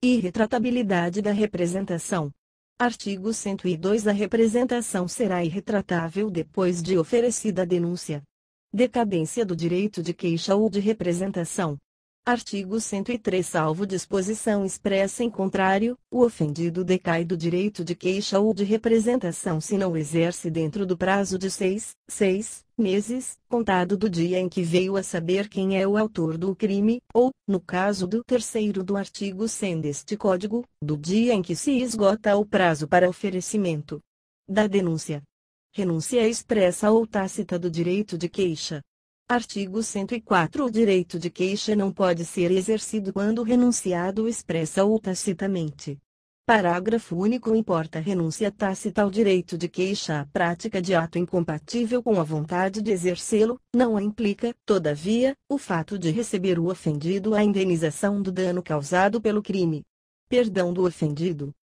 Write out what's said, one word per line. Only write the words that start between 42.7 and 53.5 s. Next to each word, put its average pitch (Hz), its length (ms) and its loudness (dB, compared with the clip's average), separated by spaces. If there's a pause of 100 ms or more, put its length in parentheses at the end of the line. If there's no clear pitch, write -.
quando 214 300 0
renunciado 220 840 2
expressa 185 600 0
ou 220 120 4
tacitamente. 175 1000 -4 (480)
Parágrafo 202 680 2
único. 220 400 0
Importa 170 460 0
renúncia 180 500 -2
tácita 202 520 -2
ao 202 80 2
direito 185 480 2
de 170 100 -4
queixa 180 540 -2
a - 20 -4
prática 175 560 -2
de 180 140 0
ato 165 240 0
incompatível 190 840 -2
com 220 160 2
a 165 60 2
vontade 175 560 -2
de 208 100 -2
exercê-lo, 208 720 0 (160)